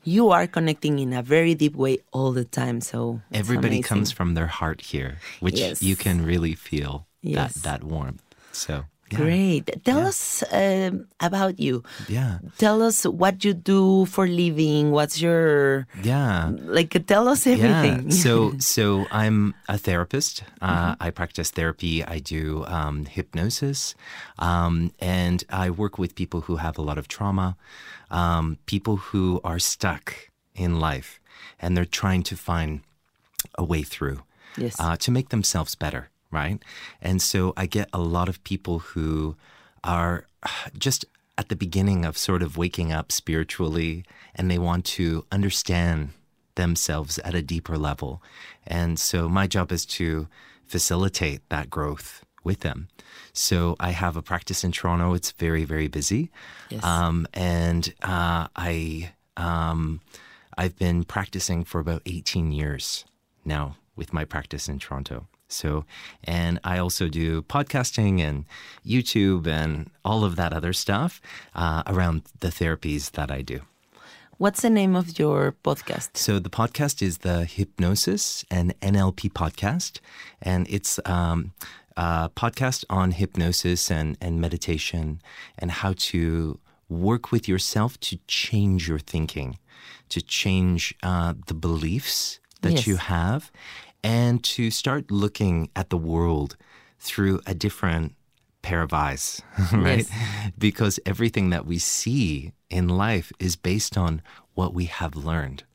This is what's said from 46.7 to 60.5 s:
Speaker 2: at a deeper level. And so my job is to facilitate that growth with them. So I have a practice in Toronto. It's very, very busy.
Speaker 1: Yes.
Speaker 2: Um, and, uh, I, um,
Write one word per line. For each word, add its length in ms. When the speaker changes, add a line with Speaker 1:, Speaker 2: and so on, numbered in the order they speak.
Speaker 2:
at 100
a 80
deeper 340
level. 460
And 360
so 280
my 200
job 240
is 120
to 300
facilitate 800
that 200
growth 560
with 160
them. 260
So 480
I 100
have 260
a 60
practice 420
in 80
Toronto. 420
It's 180
very, 320
very 240
busy. 420
Speaker 1:
Yes. 140
Speaker 2:
Um, 500
and, 580
uh, 520
I, 560
um, 640